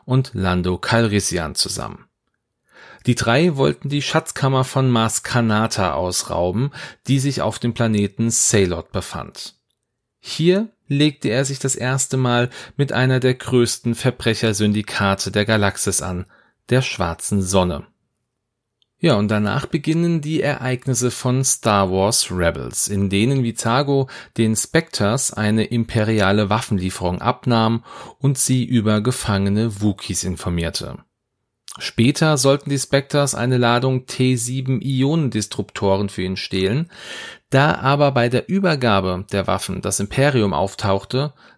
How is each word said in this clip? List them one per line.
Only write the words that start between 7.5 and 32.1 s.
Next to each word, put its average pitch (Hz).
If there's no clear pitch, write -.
dem 117
Planeten 110
Salot 90
befand. -
Hier 185
legte 143
er 131
sich 135
das 135
erste 131
Mal 123
mit 139
einer 127
der 127
größten 120
Verbrechersyndikate 104
der 104
Galaxis 101
an, 90
der 127
Schwarzen 92
Sonne. 90
Ja, 156
und 104
danach 104
beginnen 165
die 151
Ereignisse 127
von 127
Star 101
Wars 95
Rebels, 82
in 98
denen 120
Vizago 131
den 110
Spectres -
eine 107
imperiale 107
Waffenlieferung 92
abnahm 113
und 135
sie 127
über 107
gefangene 104
Wookiees 101
informierte. 87
Später 143